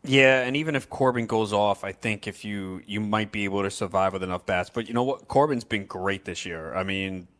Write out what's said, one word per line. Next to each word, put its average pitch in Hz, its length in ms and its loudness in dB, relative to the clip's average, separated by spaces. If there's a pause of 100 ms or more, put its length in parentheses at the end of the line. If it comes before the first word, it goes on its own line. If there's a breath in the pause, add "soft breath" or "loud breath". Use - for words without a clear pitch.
Yeah, 131 400 6
and 127 140 -2
even 151 180 -2
if - 160 -4
Corbin 123 360 2
goes 110 260 0
off, 101 320 2
I 98 80 -6
think 107 340 -4
if 101 180 -10
you, 95 420 -6
you 104 140 -4
might 107 300 0
be 104 140 -4
able 98 180 0
to 98 80 0
survive 95 420 0
with 95 120 -4
enough 90 220 -6
bats. 90 240 -2
But 110 180 -6
you 117 60 -8
know 123 100 2
what? 135 240 -4
Corbin's 135 340 2
been 101 240 -4
great 95 380 -4
this 85 200 -8
year. 82 300 -8
I 92 80 -2
mean, 95 460 -4 (120)